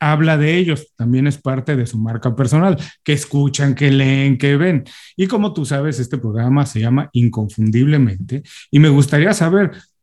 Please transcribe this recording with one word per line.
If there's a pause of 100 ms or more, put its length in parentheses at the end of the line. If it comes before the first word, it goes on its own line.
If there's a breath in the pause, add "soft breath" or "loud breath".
habla
de
ellos,
también
es
parte
de
su
marca
personal, (280 loud breath)
que
escuchan,
que
leen,
que
ven. (340 loud breath)
Y
como
tú
sabes,
este
programa
se
llama
Inconfundiblemente (300 loud breath)
y
me
gustaría
saber (320 loud breath)